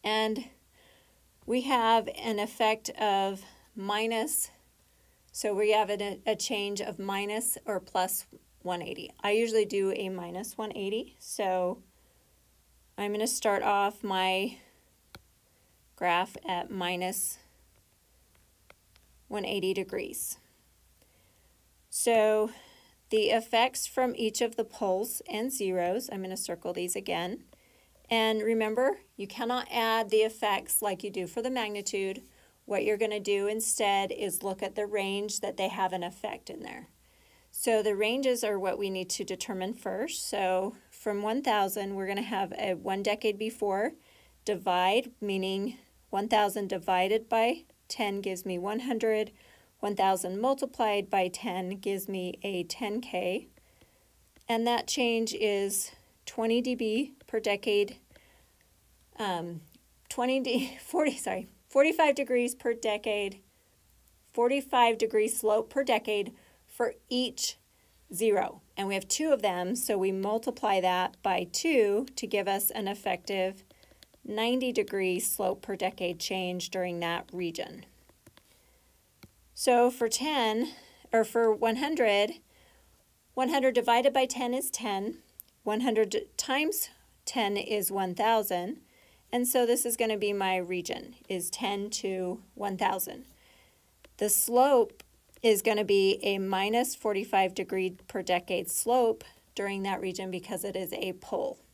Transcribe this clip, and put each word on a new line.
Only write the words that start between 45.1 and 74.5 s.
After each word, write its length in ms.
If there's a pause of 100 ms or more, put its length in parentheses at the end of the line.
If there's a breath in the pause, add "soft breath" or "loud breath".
meaning 560 (320 loud breath)
one 180
thousand 400
divided 600
by 340 (240)
ten 340
gives 240
me 120
one 240
hundred. 500 (480 soft breath)
One 160
thousand 440
multiplied 720
by 200
ten 500
gives 280
me 360
a 220
ten 360
K. 460 (1000 soft breath)
And 200
that 180
change 480
is 580 (340 soft breath)
twenty 360
D 140
B 380 (120)
per 140
decade, 580 (1200 soft breath)
um, 440 (460)
twenty 320
D, 420
<laughs> 40
forty, 320
sorry, 320 (180)
forty-five 460
degrees 400
per 200
decade, 680 (880 soft breath)
forty-five 680
degree 300
slope 420
per 140
decade 480 (360 loud breath)
for 260 (160)
each 480 (560 soft breath)
zero. 480 (160)
And 100
we 60
have 140
two 240
of 100
them, 340
so 220
we 140
multiply 680
that 440
by 280
two 540 (100)
to 120
give 200
us 220
an 180
effective 760 (600 soft breath)
ninety 480